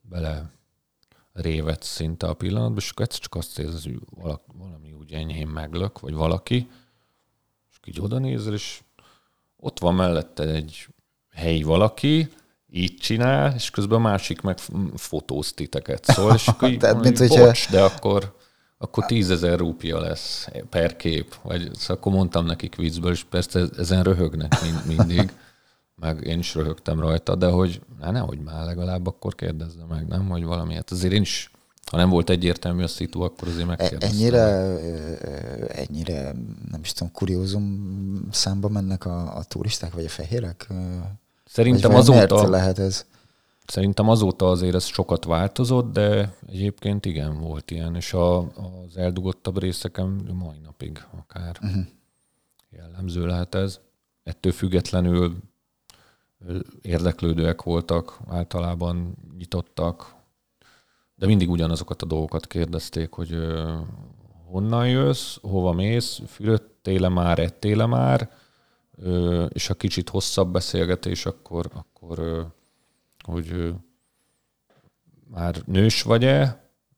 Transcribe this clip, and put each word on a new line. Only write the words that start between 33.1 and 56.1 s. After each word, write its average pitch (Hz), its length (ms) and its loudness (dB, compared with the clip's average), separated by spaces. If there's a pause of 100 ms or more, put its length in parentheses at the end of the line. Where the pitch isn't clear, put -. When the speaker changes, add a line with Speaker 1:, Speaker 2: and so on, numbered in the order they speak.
Speaker 1:
akkor 87 260 -6
azért 85 160 -4
Speaker 2:
E-, - 20 -2
Speaker 1:
megkérdeztem. 87 500 -2
Speaker 2:
ennyire, 110 500 4
ö, 82 540 -4
ö, 69 480 -8
ennyire, 71 640 -6 (380)
nem 78 120 -8
is - 100 -8
tudom, 85 200 -6
kuriózum 98 1160 -4
számba 98 380 0
mennek 98 360 -2
a, 87 320 -6
a - 80 -10
turisták, - 480 -6
vagy 85 120 -6
a 82 40 -6
fehérek? 85 600 -6
Ö, 98 40 -6 (760)
Speaker 1:
Szerintem 117 420 6
Speaker 2:
vagy 104 120 12
vajon 120 180 12
Speaker 1:
azóta 98 120 6
Speaker 2:
miért 101 160 8
lehet 92 280 4
ez? 95 280 -2 (600)
Speaker 1:
Szerintem 98 420 2
azóta 104 420 4
azért 90 240 2
ez 90 100 2
sokat - 400 -2
változott, 117 680 0
de 104 420 2 (120)
egyébként 101 600 -4
igen, 76 340 -4
volt 80 300 -8
ilyen, 82 260 -6
és - 160 -8
a, 90 260 4
az 90 580 -10
eldugottabb 92 640 -4
részeken 92 720 -4
mai 85 260 -8
napig 78 460 -14 (140)
akár 85 420 -12
Speaker 2:
Mhm. 98 180 -2 (920)
Speaker 1:
jellemző 87 560 -6
lehet 87 280 -2
ez. 95 260 -2 (420)
Ettől 87 300 -2
függetlenül, 87 840 2 (1120)